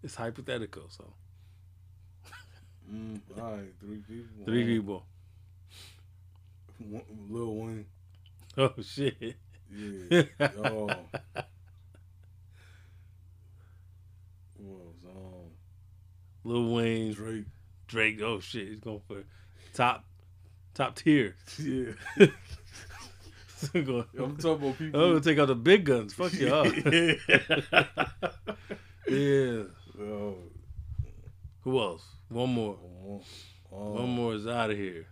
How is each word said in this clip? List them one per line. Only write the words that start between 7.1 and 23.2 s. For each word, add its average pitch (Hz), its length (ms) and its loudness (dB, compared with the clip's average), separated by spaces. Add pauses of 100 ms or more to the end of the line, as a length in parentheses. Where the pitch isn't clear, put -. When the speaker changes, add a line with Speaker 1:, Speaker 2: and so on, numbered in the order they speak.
Speaker 2:
Lil 113 240 -6
Wayne. 110 320 -10 (720)
Speaker 1:
Oh, 135 140 2 (100)
shit. 139 340 -4 (580)
Speaker 2:
Yeah. 190 480 2 (100)
Speaker 1:
<laughs> - 80 -8
Speaker 2:
Um, 110 500 -2 (3750)
who 98 120 -18
else? 87 380 -20
Um, 92 420 -18 (960)
Speaker 1:
Lil 117 300 0
Wayne. 113 400 0
Speaker 2:
Drake. 107 320 -8 (480)
Speaker 1:
Drake, 110 280 2
oh 110 180 -2
shit, 101 260 -10
he's 107 140 -12
going 107 260 -10
for 101 160 -12 (500)
top, 123 320 2 (720)
top 127 220 -2
tier. 135 400 4 (220)
Speaker 2:
Yeah. 131 340 -4 (260)
Speaker 1:
<laughs> 190 80 12 (1300)